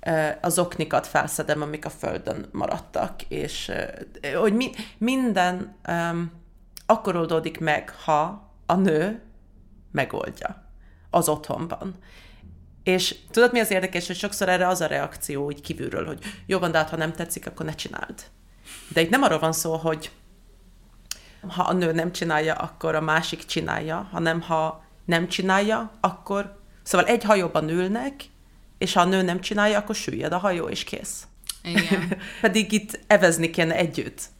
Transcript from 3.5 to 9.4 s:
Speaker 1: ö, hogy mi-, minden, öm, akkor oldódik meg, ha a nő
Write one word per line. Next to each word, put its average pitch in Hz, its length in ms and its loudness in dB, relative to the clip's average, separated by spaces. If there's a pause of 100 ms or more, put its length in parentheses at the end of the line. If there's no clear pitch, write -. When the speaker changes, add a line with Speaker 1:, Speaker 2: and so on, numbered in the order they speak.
Speaker 1:
ö, 143 160 -4
hogy 208 160 4
mi-, 247 160 0 (280)
minden, 196 800 0 (120)
öm, 170 440 -2 (540)
akkor 214 300 2
oldódik 160 440 -2
meg, 156 300 -2 (140)
ha 165 480 0 (140)
a - 80 2
nő 190 480 2 (720)